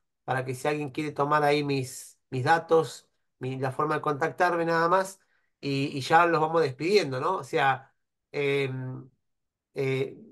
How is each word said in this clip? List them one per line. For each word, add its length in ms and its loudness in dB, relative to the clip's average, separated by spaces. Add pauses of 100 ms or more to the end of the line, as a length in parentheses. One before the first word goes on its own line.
(240)
para 220 -4
que 100 -6
si 120 -6
alguien 240 -2
quiere 200 -6
tomar 320 0
ahí 200 4
mis, 540 -6 (120)
mis 140 -4
datos, 640 2 (320)
mi, 200 -6
la 120 -2
forma 240 -2
de 60 -4
contactarme 640 0
nada 240 2
más, 300 0 (420)
y, 240 -2 (120)
y 40 -4
ya 240 6
los 160 2
vamos 200 2
despidiendo, 580 0
¿no? 180 -2
O 60 -10
sea, 500 0 (380)
em, 800 -4 (640)
eh, 420 -2 (160)